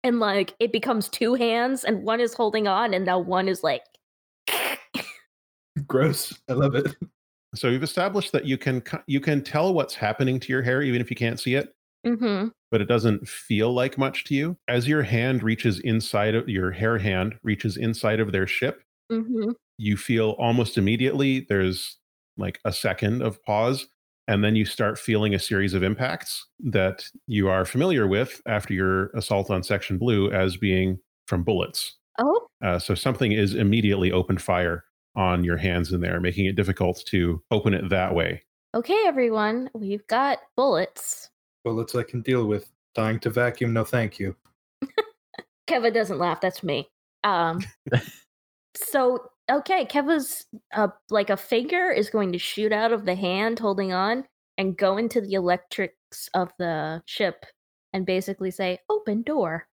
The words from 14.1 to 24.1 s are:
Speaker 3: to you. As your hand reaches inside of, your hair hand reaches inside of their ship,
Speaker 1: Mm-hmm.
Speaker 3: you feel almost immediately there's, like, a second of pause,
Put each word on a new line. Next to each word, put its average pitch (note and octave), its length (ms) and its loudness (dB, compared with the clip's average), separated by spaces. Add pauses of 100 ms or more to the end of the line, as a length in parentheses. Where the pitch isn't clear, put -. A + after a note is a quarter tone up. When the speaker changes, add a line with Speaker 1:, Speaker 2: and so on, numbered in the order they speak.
Speaker 3:
to D3 100 -2
you. D#3+ 220 -2 (100)
As B2 200 0
your D3+ 160 2
hand A#2 400 2
reaches A2 360 0
inside A2 560 0
of, A2+ 140 0
your F#2 220 0
hair A2 260 0
hand G2 460 0
reaches G#2 340 -2
inside A2+ 420 0
of G#2 120 0
their F#2+ 160 2
ship, - 340 -4 (300)
Speaker 1:
Mm-hmm. A3+ 400 -2 (260)
Speaker 3:
you G#2 200 2
feel A2+ 420 2
almost A#2 380 2
immediately C3 680 2
there's, F#2+ 500 0 (400)
like, F#2+ 280 -6
a G#2+ 80 2
second A2 480 0
of A2+ 220 -4
pause, A#2 420 0 (420)